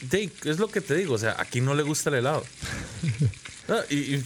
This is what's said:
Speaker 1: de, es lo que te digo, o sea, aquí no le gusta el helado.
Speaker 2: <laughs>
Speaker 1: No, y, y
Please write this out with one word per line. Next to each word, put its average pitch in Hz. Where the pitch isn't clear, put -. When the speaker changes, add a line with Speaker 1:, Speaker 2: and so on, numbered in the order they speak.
Speaker 1:
de, 190
es 156
lo 214
que 208
te 143
digo, 170
o 110
sea, 107
aquí -
no 135
le 147
gusta 151
el 143
helado. 135
Speaker 2:
<laughs> 131
Speaker 1:
No, 214
y, 139
y 139